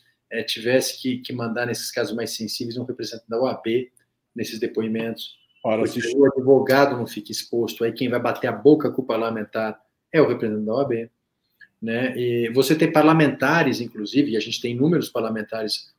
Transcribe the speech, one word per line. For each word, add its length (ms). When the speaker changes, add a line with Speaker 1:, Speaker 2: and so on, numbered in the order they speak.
Speaker 1:
é, 100
tivesse 580
que, 200
que 120
mandar, 360
nesses 240
casos 240
mais 160
sensíveis, 460
um 60
representante 460
da 100
O 60
A 80
B 380
nesses 220
depoimentos. 800
Speaker 2:
Ora, 200
Speaker 1:
Porque 180
Speaker 2:
se 140
Speaker 1:
o 100
advogado 720
não 80
fica 260
exposto, 520
aí 80
quem 180
vai 100
bater 280
a 40
boca 380
com 120
o 40
parlamentar 720
é 100
o 60
representante 380
da 80
O 60
A 60
B, 240
né? 360
E 320
você 240
tem 180
parlamentares, 880
inclusive, 500
e 60
a 20
gente 220
tem 100
inúmeros 380
parlamentares 880